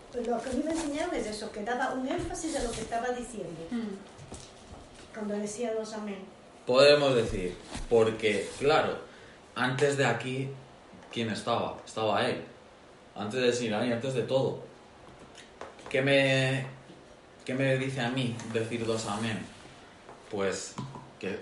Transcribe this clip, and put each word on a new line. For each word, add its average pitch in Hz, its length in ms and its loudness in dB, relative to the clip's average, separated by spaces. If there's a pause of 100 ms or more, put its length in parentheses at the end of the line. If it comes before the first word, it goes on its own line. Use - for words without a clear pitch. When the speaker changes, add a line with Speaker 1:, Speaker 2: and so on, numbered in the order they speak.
(220)
Speaker 1:
lo 226 200 0
que 269 60 -6
a 254 40 -6
mí 285 120 0
me 320 80 0
enseñaron 311 420 -2
es 220 120 -2
eso, 214 260 -6
que 208 120 -8
daba 254 280 -2
un 262 160 -2
énfasis 311 480 -4
a 269 60 -2
lo 240 100 -2
que 220 80 -6
estaba 233 300 -2
diciendo. 196 500 -6 (100)
Speaker 2:
Mm. - 1400 -10
Speaker 1:
Cuando 208 220 -4
decía 220 400 -2
dos 220 180 -4
amén. 208 260 -6 (480)
Speaker 3:
Podemos 139 480 8
decir, 101 400 0 (360)
porque, 110 580 4 (100)
claro, 139 380 4 (580)
antes 135 440 2
de 135 80 4
aquí, 127 420 -2 (640)
¿quién 117 180 0
estaba? 107 540 -2
Estaba 110 420 0
él. 160 160 -2 (720)
Antes 107 280 -2
de 120 100 6
Sinaí, 120 400 0
antes 127 220 -2
de 117 80 2
todo. 127 380 2 (1300)
¿Qué 131 120 2
me, 135 640 4 (800)
qué 127 100 -4
me 135 220 2
dice 131 240 -2
a 120 80 0
mí 123 260 0 (180)
decir 113 340 -2
dos 110 200 0
amén? 104 380 -2 (840)
Pues 98 440 -2 (460)
que 101 220 -4